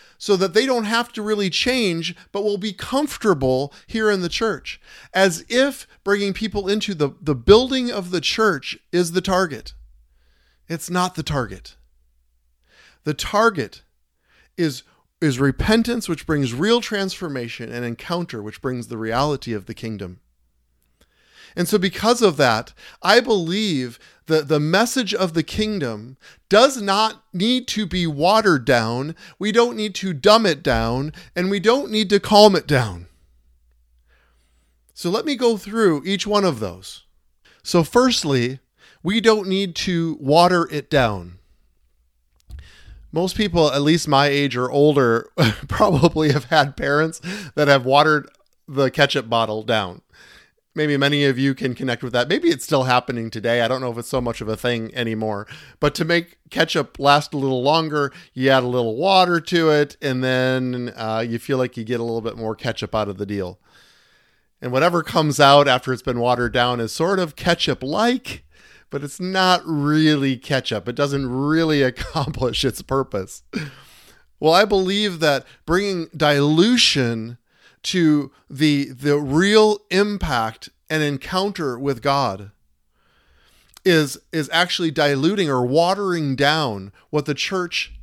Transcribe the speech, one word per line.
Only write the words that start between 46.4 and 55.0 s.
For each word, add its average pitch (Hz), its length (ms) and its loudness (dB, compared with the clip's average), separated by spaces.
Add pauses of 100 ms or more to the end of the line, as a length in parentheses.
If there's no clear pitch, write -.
had 143 320 2
parents 151 440 -2 (340)
that 147 140 2
have 135 180 4
watered 147 420 4 (380)
the 135 240 0
ketchup 139 400 0
bottle 110 320 0
down. 107 400 -4 (760)
Maybe 151 180 0
many 143 280 2
of 131 160 0
you 135 160 0
can 127 180 -4
connect 127 300 -6
with 120 80 -8
that. 123 160 0
Maybe 311 220 0
it's 147 140 -4
still 139 200 0
happening 123 460 -2
today. 117 320 0
I 113 40 2
don't 127 140 -2
know 127 100 -6
if 113 80 -8
it's 120 100 -12
so 131 120 -2
much 120 200 -6
of 107 80 -8
a 107 80 -4
thing 113 380 -4
anymore. 110 540 -6 (320)